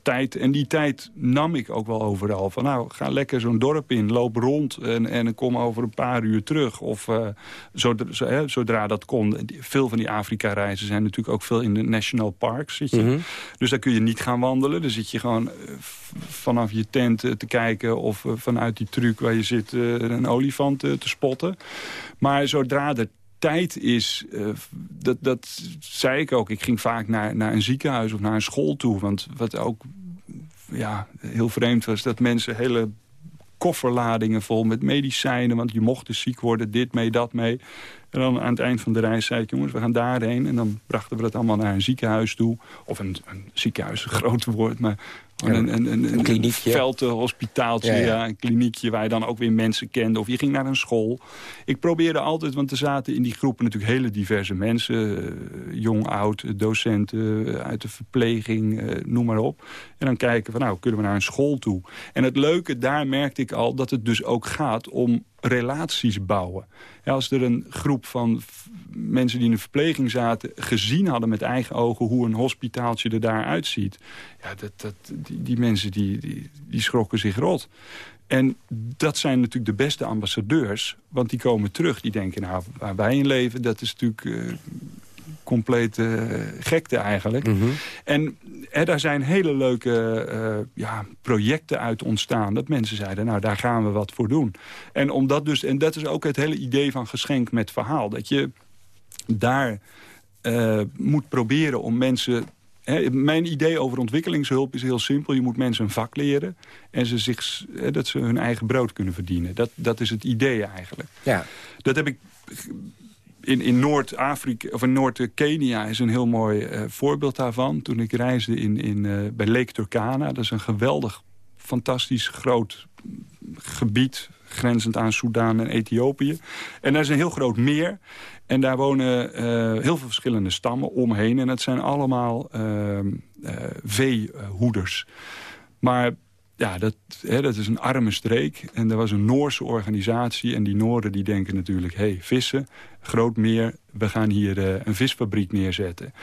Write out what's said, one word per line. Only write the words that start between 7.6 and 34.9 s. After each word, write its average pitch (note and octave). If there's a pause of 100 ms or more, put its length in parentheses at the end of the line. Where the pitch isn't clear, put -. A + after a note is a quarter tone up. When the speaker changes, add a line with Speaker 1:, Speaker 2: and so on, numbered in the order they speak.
Speaker 1:
zodra, A#2
zo, B2
hè, C3+
zodra A2+
dat G#2
kon. A2
Die, B2+
veel C3+
van A2+
die A2
Afrika-reizen G2+
zijn G#2
natuurlijk G#2+
ook G#2+
veel A2+
in G#2+
de A2
national A2
parks, A#2+
zit C#3+
je. A2+
Speaker 2:
Mhm. B2+ (400)
Speaker 1:
Dus B2
daar C3
kun C3
je A2
niet A2+
gaan B2
wandelen. C3
Dan C#3
zit A2
je B2
gewoon, A#2
eh, - (240)
v-, - (160)
vanaf A#2
je A2
tent, A#2+
eh, A2
te A2+
kijken... A#2
of, G#2+
eh, B2+
vanuit A#2
die A2
truc A#2
waar A#2
je A2+
zit, A2
eh, A#2+
een A#2+
olifant, C#3
eh, C#3
te -
spotten. D3+ (640)
Maar C#3
zodra C#3+
er A2+ (300)
tijd D#3
is, -
eh, G#2 (560)
dat, B2
dat - (200)
zei C3+
ik D3+
ook. A2+
Ik G#2+
ging A#2
vaak A2+
naar, G#2+
naar A2
een G#2+
ziekenhuis A#2+
of G#2
naar G#2+
een A2
school D3
toe. A2
Want G2+ (100)
wat A2+
ook, A2+ (920)
ja, G#2+ (140)
heel A2+
vreemd A#2+
was, A2
dat A#2+
mensen A#2+
hele A#2 (720)
kofferladingen A2+
vol A2+
met A2
medicijnen... C3+